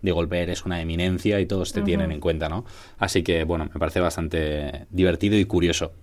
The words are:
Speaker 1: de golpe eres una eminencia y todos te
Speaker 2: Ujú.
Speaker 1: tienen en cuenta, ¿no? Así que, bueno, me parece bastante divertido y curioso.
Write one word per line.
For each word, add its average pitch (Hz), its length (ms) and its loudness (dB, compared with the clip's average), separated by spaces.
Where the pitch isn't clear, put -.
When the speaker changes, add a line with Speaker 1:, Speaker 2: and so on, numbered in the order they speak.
Speaker 1:
de 92 80 2
golpe 85 300 0
eres 87 220 -4
una 90 160 -2
eminencia 90 600 2
y 90 80 2
todos 92 260 -2
te 104 60 -2
Speaker 2:
Ujú. 101 80 0
Speaker 1:
tienen 82 240 2
en 76 80 -4
cuenta, 78 300 0
¿no? 95 160 -4
Así 95 240 0
que, 82 220 2
bueno, 80 280 0
me 76 60 -6
parece 80 200 0
bastante 78 920 -2
divertido 92 460 4
y 98 80 6
curioso. 85 460 2